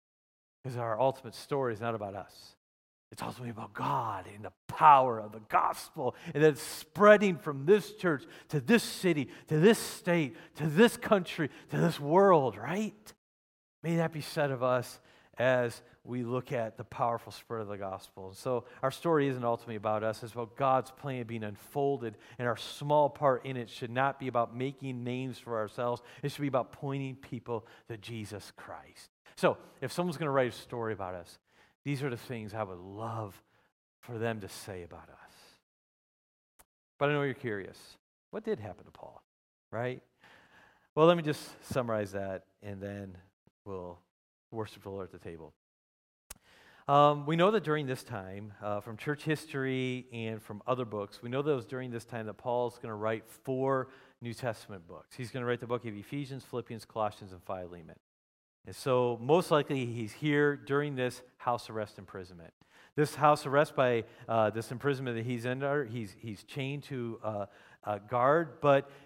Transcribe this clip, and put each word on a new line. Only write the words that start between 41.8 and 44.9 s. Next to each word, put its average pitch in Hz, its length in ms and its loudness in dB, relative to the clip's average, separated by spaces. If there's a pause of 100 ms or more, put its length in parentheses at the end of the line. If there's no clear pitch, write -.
that, 95 340 -6 (160)
and 101 200 -12
then 101 340 -10 (500)
we'll 90 320 -10 (520)
worship 110 320 -8
the 101 80 -12